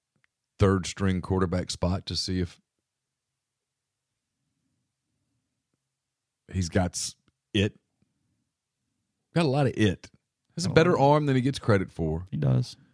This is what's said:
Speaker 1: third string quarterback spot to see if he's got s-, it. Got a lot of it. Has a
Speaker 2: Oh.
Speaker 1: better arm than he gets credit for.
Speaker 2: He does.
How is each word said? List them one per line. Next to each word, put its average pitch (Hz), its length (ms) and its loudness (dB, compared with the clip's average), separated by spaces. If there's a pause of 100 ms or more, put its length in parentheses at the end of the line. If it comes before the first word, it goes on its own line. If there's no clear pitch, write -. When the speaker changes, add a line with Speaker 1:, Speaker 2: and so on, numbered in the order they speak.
(580)
Speaker 1:
third 98 280 2
string 92 340 -2
quarterback 90 500 -2
spot - 360 -4
to 87 100 -8
see 90 240 -4
if - 200 -6 (4000)
he's 92 180 -4
got 90 260 -2
s-, - 220 -10 (360)
it. 104 220 0 (1600)
Got 170 100 2
a 147 40 2
lot 135 180 0
of 110 100 0
it. 101 320 0 (460)
Has 170 100 -8
a 175 60 -4
Speaker 2:
Oh. - 20 -6
Speaker 1:
better 165 260 4
arm 147 280 4
than 135 100 0
he 127 60 2
gets 131 160 -2
credit 98 340 0
for. 82 380 -4
Speaker 2:
He - 80 -8
does. 65 380 0 (180)